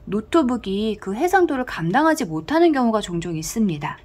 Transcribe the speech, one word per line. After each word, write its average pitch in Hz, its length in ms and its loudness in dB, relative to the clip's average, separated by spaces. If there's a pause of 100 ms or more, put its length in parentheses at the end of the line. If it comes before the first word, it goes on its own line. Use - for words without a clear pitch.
노트북이 214 960 0
그 196 140 -6
해상도를 320 500 2
감당하지 247 640 0
못하는 285 460 2
경우가 233 280 2
종종 175 360 -6
있습니다. 160 680 -2